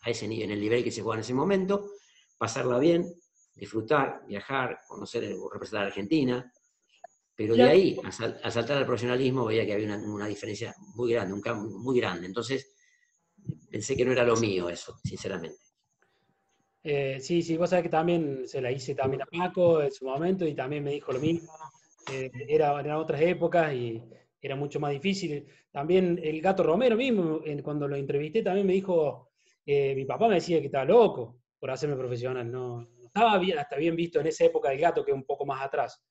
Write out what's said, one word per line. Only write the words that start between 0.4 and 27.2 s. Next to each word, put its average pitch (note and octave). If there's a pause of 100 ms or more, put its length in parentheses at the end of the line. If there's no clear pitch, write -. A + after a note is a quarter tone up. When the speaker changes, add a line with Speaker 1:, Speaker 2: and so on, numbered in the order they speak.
Speaker 1:
en G2
el G#2
nivel A2+
que A#2
se A2
juega A2
en A2
ese A#2+
momento, F#3+ (440)
pasarla B2
bien, E3+ (440)
disfrutar, A2+
viajar, B2
conocer, G#2+ (160)
representar G2+
a -
Argentina, B2 (840)
pero A2
de A#2+
Speaker 2:
Claro. C3
Speaker 1:
ahí F3+
a F#2
sal-, A2+
a A2
saltar A#2
al C3+
profesionalismo B2
veía A2
que G#2+
había G#2+
una, G#2
una G#2
diferencia G#2+ (220)
muy A#2+
grande, G2+
un G#2
cambio G#2
muy B2
grande. F2+
Entonces, A2+ (960)
pensé G#2+
que B2
no B2+
era B2
lo A#2
mío G2
eso, -
sinceramente. - (1300)
Speaker 2:
Eh, C#3
sí, E3+
sí, D#3+
vos F3
sabés F3+
que E3+
también D#3+
se C#3
la B2
hice C#3
también C3+
a -
Paco F3
en C#3
su C3
momento E3+
y D3
también C#3+
me C#3+
dijo C#3+
lo B2+
mismo. E3 (600)
Eh, C3 (200)
era, D3
eran D3+
otras D#3
épocas E3
y A#2 (380)
era C3+
mucho C#3+
más D3
difícil. D3+ (240)
También E3+
el D#3
Gato F#3
Romero G#3+
mismo, F#3+